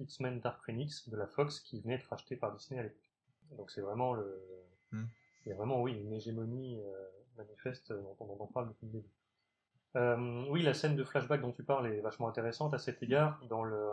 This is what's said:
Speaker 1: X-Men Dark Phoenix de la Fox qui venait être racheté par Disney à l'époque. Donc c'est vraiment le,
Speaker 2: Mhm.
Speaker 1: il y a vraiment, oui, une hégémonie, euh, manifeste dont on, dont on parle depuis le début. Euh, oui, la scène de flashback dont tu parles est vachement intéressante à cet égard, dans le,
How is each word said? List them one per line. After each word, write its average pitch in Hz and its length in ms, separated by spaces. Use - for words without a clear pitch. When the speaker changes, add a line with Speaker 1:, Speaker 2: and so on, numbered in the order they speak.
Speaker 1:
X-Men 123 400
Dark - 260
Phoenix 123 420
de 110 80
la 104 120
Fox 147 320
qui - 200
venait 113 140
être 127 140
racheté - 260
par 107 220
Disney 127 240
à - 20
l'époque. - 300
Donc 101 140
c'est 104 120
vraiment 120 320
le, 98 220
Speaker 2:
Mhm. 110 180
Speaker 1:
il - 40
y - 20
a - 20
vraiment, 123 260
oui, 127 120
une 107 200
hégémonie, 113 680
euh, 98 240
manifeste 110 560
dont 98 260
on, 110 80
dont 101 140
on 104 80
parle 117 200
depuis 107 180
le 110 80
début. 107 140
Euh, 120 540
oui, 170 140
la 143 100
scène 151 220
de 135 80
flashback 139 360
dont 123 120
tu 123 100
parles 135 240
est 107 140
vachement 110 280
intéressante 117 460
à 127 40
cet - 260
égard, 147 420
dans 113 160
le, 107 300